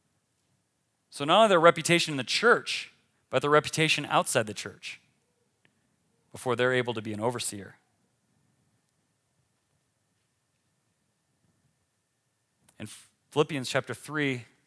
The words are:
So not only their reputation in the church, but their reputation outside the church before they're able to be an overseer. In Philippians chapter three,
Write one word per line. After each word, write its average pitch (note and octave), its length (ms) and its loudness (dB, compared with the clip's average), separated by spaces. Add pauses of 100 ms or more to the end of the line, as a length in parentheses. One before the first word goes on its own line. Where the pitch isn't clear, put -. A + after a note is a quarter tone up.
(1120)
So - 140 -10
not D#3+ 120 4
only A3 120 8
their F3+ 120 6
reputation E3 540 4
in - 20 -4
the B2+ 80 -4
church, - 680 0 (380)
but C3 100 0
their D3 100 0
reputation D3+ 560 2
outside C#3 420 0
the G#2 60 -10
church - 460 -16 (1300)
before A#2+ 240 -4
they're B2+ 160 2
able B2 200 0
to A2 80 -6
be G#2+ 120 -8
an G#2 80 -8
overseer. G#2+ 560 -6 (4000)
In G#2 80 -12 (420)
Philippians C#3+ 400 -2
chapter C3 240 -4
three, C#3 520 -6 (200)